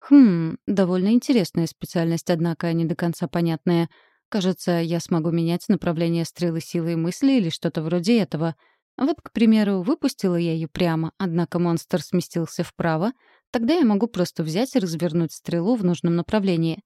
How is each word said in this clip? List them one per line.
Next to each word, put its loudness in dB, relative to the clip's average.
Хм, 6
довольно 2
интересная 2
специальность, -4
однако -2
не 0
до -2
конца -4
понятная. 0
Кажется, -2
я 0
смогу -2
менять -2
направление 0
стрелы -4
силой -4
мысли 0
или 2
что-то -4
вроде 2
этого. -2
Вот, -2
к -20
примеру, 4
выпустила -2
я 0
её -4
прямо, -2
однако -2
монстр 0
сместился -4
вправо, -2
тогда 0
я 4
могу 2
просто -4
взять -4
и 4
развернуть -2
стрелу -2
в -4
нужном 0
направлении. -2